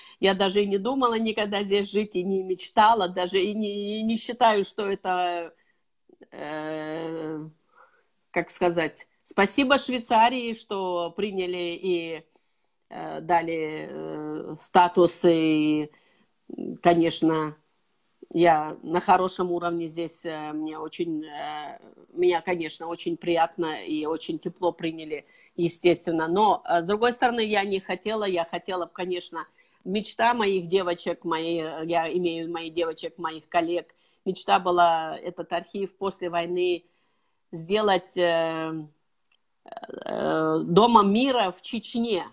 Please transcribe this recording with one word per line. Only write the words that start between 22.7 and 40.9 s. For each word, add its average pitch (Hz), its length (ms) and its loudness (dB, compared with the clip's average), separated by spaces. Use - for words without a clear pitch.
очень 170 300 -4
приятно 165 680 0
и 151 220 -2
очень 160 320 -4
тепло 175 340 -2
приняли, 160 520 -8
естественно. 165 720 2
Но, 190 400 4
э, 170 120 4
с 165 40 -8
другой 214 280 2
стороны, 240 320 2
я 208 200 2
не 196 160 -2
хотела, 214 440 -4
я 175 200 0
хотела 180 400 -4
бы, 170 80 -12
конечно, 175 540 -6
мечта 220 500 0
моих 196 320 0
девочек, 175 580 0
мои, 165 320 -2
я 165 260 0
имею 165 380 -2
моих 165 220 -8
девочек, 165 460 -4
моих 160 300 -8
коллег, 170 460 -2
мечта 190 340 2
была 170 600 4
этот 175 340 -8
архив 185 440 -6
после 185 320 -4
войны 175 560 0
сделать, 185 640 0
э, 165 560 0
э, 160 600 0
Домом 202 480 6